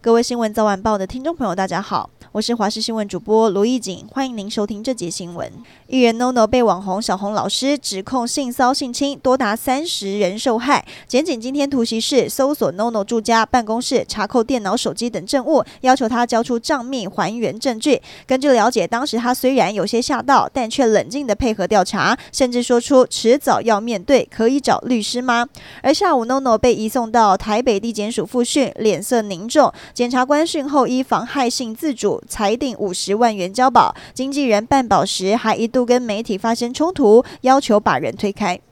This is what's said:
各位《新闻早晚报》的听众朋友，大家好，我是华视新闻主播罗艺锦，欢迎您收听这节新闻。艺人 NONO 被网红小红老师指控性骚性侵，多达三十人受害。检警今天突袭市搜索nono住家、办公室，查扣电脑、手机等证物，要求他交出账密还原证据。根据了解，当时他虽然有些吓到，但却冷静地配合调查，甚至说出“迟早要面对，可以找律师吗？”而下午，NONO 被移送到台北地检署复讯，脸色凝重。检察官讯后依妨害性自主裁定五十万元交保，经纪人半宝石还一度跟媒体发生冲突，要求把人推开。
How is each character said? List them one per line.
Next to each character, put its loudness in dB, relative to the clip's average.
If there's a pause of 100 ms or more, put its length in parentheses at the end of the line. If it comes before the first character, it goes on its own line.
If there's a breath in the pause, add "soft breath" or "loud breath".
各 4
位 4
《新 -4
闻 -2
早 0
晚 0
报》 0
的 -2
听 -10
众 -4
朋 -4
友， -2
大 -2
家 -4
好， -6 (220 loud breath)
我 -4
是 -2
华 0
视 -4
新 -4
闻 -4
主 -8
播 2
罗 2
艺 0
锦， -10
欢 -6
迎 -10
您 -10
收 -4
听 -10
这 -4
节 -6
新 -10
闻。 -10 (380 loud breath)
艺 0
人 4
NONO 2
被 2
网 2
红 -4
小 -2
红 -6
老 -2
师 -2
指 -8
控 -4
性 -4
骚 2
性 -4
侵， -4
多 2
达 0
三 -2
十 -6
人 0
受 0
害。 0 (240 loud breath)
检 2
警 -4
今 -8
天 0
突 0
袭 -2
市 2
搜 0
索 -2
nono -2
住 -2
家、 2
办 0
公 -2
室， 0
查 -4
扣 2
电 -2
脑、 -2
手 -2
机 -6
等 -6
证 -2
物， 2 (180 loud breath)
要 4
求 -2
他 0
交 0
出 -2
账 -2
密 -6
还 -4
原 -4
证 -2
据。 2 (240 loud breath)
根 0
据 2
了 4
解， 0
当 -2
时 -4
他 -2
虽 0
然 2
有 -2
些 0
吓 -2
到， 2
但 -4
却 2
冷 4
静 -6
地 2
配 -2
合 -4
调 4
查， 0 (140)
甚 0
至 0
说 2
出 6
“迟 2
早 0
要 2
面 -4
对， 2
可 2
以 2
找 0
律 -2
师 -6
吗？” 0 (360 loud breath)
而 4
下 2
午， -2
NONO 0
被 4
移 -2
送 -4
到 4
台 -2
北 2
地 -6
检 -6
署 -4
复 -2
讯， 0
脸 0
色 2
凝 -8
重。 4 (220 loud breath)
检 -2
察 0
官 2
讯 -4
后 2
依 -2
妨 -2
害 -2
性 -6
自 -4
主 -2
裁 0
定 -4
五 -4
十 -4
万 2
元 -6
交 2
保， 4 (200 loud breath)
经 -6
纪 0
人 2
半 2
宝 4
石 -2
还 0
一 0
度 0
跟 2
媒 -6
体 -4
发 -2
生 -6
冲 -2
突， 6 (160 loud breath)
要 4
求 2
把 2
人 -4
推 -4
开。 -4 (100)